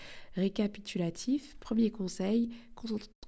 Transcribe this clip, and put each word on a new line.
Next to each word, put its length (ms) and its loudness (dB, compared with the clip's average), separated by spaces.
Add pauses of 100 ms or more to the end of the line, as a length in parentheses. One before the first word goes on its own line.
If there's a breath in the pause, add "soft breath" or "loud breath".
(340 loud breath)
Récapitulatif, 1300 0
premier 300 4
conseil, 600 2 (240 loud breath)
concentre-, 340 -4 (200)